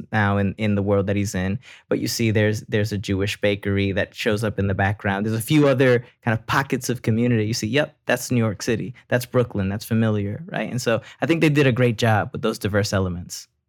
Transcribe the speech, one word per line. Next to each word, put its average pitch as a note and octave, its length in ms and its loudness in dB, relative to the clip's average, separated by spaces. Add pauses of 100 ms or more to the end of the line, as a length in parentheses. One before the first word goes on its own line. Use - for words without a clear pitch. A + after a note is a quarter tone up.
(120)
now G2+ 260 2
in, G2 180 0
in G#2+ 200 0
the G2+ 60 0
world G2 260 2
that G2+ 80 -2
he's G2+ 180 -2
in, F#2+ 240 -2 (300)
but - 100 0
you - 80 -4
see A#2 240 0
there's, G#2+ 380 2
there's G#2 240 0
a G#2 40 -2
Jewish G2 440 -2
bakery G2+ 500 0
that F#2+ 240 -4
shows G#2+ 300 0
up G#2 160 -2
in G2 80 0
the G2 60 0
background. G2 520 0
There's A2 100 -2
a A#2 60 -4
few D3+ 240 4
other B2+ 380 4 (200)
kind A#2 140 2
of - 80 -16
pockets C3+ 420 -2
of A#2+ 140 -4
community. A#2 420 2
You A2 100 -2
see, A2 120 -4
"Yep, C#3 300 -2 (100)
that's - 240 -2
New B2+ 80 2
York A2 240 0
City. G2+ 320 -2 (140)
That's B2 180 0
Brooklyn. A2 420 0
That's G2+ 160 -4
familiar," G#2+ 640 -2
right? A2 240 -6
And B2 100 -4
so A2+ 220 0 (180)
I C3 60 0
think E3 140 2
they E3 100 4
did C#3+ 160 4
a C3 60 4
great A#2+ 260 2
job G#2+ 320 2
with - 120 -8
those A2 180 -2
diverse G2+ 320 0
elements. F#2 560 -4 (200)